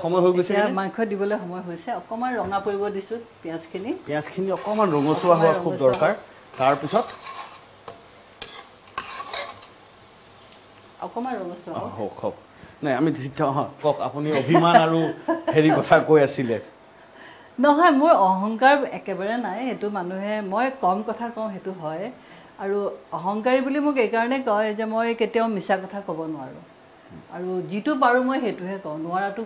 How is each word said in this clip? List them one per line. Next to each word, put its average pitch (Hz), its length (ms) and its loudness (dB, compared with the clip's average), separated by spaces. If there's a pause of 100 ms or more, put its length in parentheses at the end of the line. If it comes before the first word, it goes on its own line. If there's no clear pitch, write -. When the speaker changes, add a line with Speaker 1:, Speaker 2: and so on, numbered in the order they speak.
Speaker 1:
সময় 175 180 2
হৈ 180 120 6
গৈছে 180 200 0
Speaker 2:
এতিয়া 208 120 4
Speaker 1:
নেকি? 190 100 0
Speaker 2:
মাংস 190 260 -4
দিবলৈ 202 380 -2
সময় 180 220 -10
হৈছে, 175 320 -10
অকণমান 233 440 -6
ৰঙা 196 240 -2
পৰিব 202 280 -2
দিছো 196 260 -6 (280)
পিঁয়াজখিনি। 180 500 -8 (140)
Speaker 1:
পিঁয়াজখিনি 151 440 -4
অকণমান 202 420 2
ৰঙচুৱা 147 180 2
Speaker 2:
অকণমান 165 280 6
Speaker 1:
হোৱা 160 140 6
খুব 151 200 0
Speaker 2:
ৰঙচুৱা 131 200 4
Speaker 1:
দৰকাৰ। 151 160 4
Speaker 2:
হওক। - 500 -6
Speaker 1:
তাৰপিছত 143 460 2 (4000)
Speaker 2:
অকণমান 233 340 -8
ৰঙচুৱা 175 380 -10
Speaker 1:
অ, - 60 -6
Speaker 2:
হওক। 156 140 -10
Speaker 1:
হওক, 104 260 -8
হওক। 107 160 -6 (480)
নাই, 143 120 0
আমি 151 180 2
তেতিয়া, 135 360 -2
অ, 135 160 0 (180)
কওক, 147 180 0
আপুনি 147 320 -4
অভিমান 165 440 6
আৰু 165 240 4 (280)
Speaker 2:
<laughs> 330 260 -2
Speaker 1:
হেৰি 156 160 6
কথা 160 280 6
কৈ 156 220 6
আছিলে। 123 400 0 (1000)
Speaker 2:
নহয়, 294 300 6
মোৰ 294 200 6
অহংকাৰ 220 760 4
একেবাৰে 196 520 -6
নাই। 226 300 -4
সেইটো 208 240 -4
মানুহে, 196 500 -4
মই 208 300 0 (100)
কম 190 220 2
কথা 226 260 -6
কওঁ, 220 220 -8
সেইটো 190 220 -8
হয়। 165 380 -8 (480)
আৰু 202 320 -2 (220)
অহংকাৰী 214 480 0
বুলি 269 180 -2
মোক 285 200 0
এইকাৰণে 233 400 2
কয় 214 360 0
যে 196 100 -4
মই 226 300 -2
কেতিয়াও 226 340 0
মিছা 196 280 0
কথা 190 240 -8
ক'ব 165 260 -8
নোৱাৰো, 139 340 -10 (720)
আৰু 185 360 -6
যিটো 214 260 -2
পাৰো 254 280 4
মই 262 180 0
সেইটোহে 190 380 -4
কওঁ, 156 200 -8
নোৱাৰাটো 196 480 -4